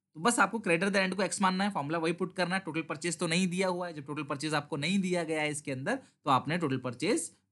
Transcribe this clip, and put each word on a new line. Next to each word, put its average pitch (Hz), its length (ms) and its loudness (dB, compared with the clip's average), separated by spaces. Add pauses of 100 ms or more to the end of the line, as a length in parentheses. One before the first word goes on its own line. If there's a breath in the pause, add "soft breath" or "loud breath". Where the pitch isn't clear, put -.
(140)
तो 156 60 -14
बस 175 180 4
आपको 202 200 4
creditor 190 300 2
at 196 80 2
the 190 100 4
end 185 100 -2
को 196 60 0
एक्स 180 180 -2
मानना 185 240 4
है, 208 60 2
फॉर्मूला 160 280 -2
वही 165 140 2
पुट 175 240 -4
करना 175 180 0
है। 190 60 0
टोटल 160 220 -4
परचेज 165 360 -4
तो 180 80 0
नहीं 175 220 2
दिया 180 200 0
हुआ 180 180 -2
है, 175 60 -10
जब 147 140 -10
टोटल 151 160 -6
परचेज 147 320 -4
आपको 151 220 -2
नहीं 165 220 0
दिया 180 260 0
गया 156 180 -2
है 151 80 0
इसके 151 220 -6
अंदर, 143 240 -2
तो - 340 -8
आपने 143 280 2
टोटल 135 200 0
परचेज 165 540 -2 (200)